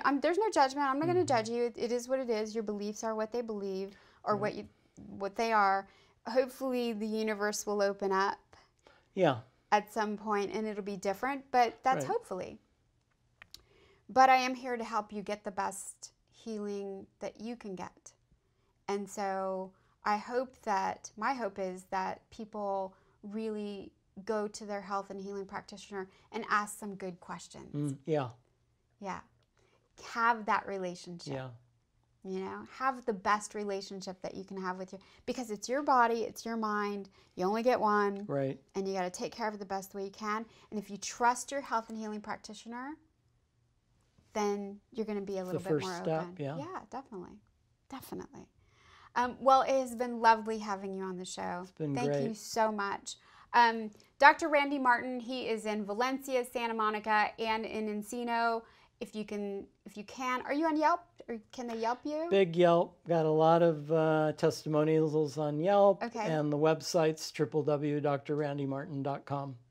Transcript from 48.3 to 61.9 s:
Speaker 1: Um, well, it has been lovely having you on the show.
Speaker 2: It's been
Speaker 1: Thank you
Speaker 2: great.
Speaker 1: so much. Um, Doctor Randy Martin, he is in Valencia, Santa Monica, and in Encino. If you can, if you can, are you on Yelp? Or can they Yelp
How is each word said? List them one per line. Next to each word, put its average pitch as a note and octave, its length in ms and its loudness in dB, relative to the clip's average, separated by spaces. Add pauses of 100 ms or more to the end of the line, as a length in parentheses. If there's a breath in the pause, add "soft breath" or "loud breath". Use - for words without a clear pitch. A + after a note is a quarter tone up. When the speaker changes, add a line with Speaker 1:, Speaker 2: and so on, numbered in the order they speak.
Speaker 1:
Um, B3 240 2
well, C4 220 8
it - 180 2
has A#3+ 160 -6
been A#3+ 240 -4
lovely A3 380 6
having G3+ 360 -4
you F#3+ 80 -6
on F#3 140 -6
the F#3 80 -8
show. F#3 380 -6
Speaker 2:
It's F#3 100 -16
been D3 220 -2
Speaker 1:
Thank C#3+ 200 0
you C#3+ 120 0
Speaker 2:
great. A3 100 -4
Speaker 1:
so A3 340 0
much. G3+ 460 -6 (360 soft breath)
Um, A3+ 380 6 (300 soft breath)
Doctor D4 280 8
Randy C#4+ 300 2
Martin, B3+ 400 2
he B3 300 -6
is G#3+ 180 -4
in G#3+ 180 -2
Valencia, B3+ 600 -2
Santa A#3 300 -4
Monica, G#3+ 560 2 (100)
and A3 260 -2
in G#3+ 220 -4
Encino. A#3 720 -2 (380 soft breath)
If G#3+ 160 -12
you G#3+ 80 -6
can, G3+ 420 -6 (180)
if - 120 -18
you G#3 80 -12
can, B3+ 380 -6
are - 100 -6
you D#4 140 2
on D4+ 100 2
Yelp? D#4 240 4 (280)
Or A#3 100 -6 (120)
can B3 160 -10
they A#3 120 -6
Yelp A#3 260 -2